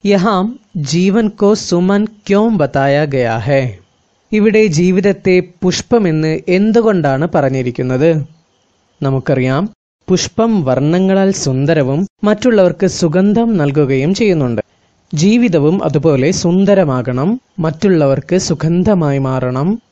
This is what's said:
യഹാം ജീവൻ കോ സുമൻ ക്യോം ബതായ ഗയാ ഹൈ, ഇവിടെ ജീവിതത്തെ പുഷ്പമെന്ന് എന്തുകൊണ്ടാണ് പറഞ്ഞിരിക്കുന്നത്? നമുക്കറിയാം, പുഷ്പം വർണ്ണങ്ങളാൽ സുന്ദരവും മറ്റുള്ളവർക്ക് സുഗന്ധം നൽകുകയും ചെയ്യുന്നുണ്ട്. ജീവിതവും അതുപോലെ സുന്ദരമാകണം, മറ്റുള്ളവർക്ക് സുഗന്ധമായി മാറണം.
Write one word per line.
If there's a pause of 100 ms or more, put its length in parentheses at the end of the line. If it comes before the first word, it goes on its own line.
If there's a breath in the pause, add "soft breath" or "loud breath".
യഹാം (180)
ജീവൻ
കോ
സുമൻ
ക്യോം
ബതായ
ഗയാ
ഹൈ, (640)
ഇവിടെ
ജീവിതത്തെ (200)
പുഷ്പമെന്ന്
എന്തുകൊണ്ടാണ്
പറഞ്ഞിരിക്കുന്നത്? (760)
നമുക്കറിയാം, (400)
പുഷ്പം
വർണ്ണങ്ങളാൽ
സുന്ദരവും (160)
മറ്റുള്ളവർക്ക്
സുഗന്ധം
നൽകുകയും
ചെയ്യുന്നുണ്ട്. (520)
ജീവിതവും
അതുപോലെ
സുന്ദരമാകണം, (180)
മറ്റുള്ളവർക്ക്
സുഗന്ധമായി
മാറണം. (100)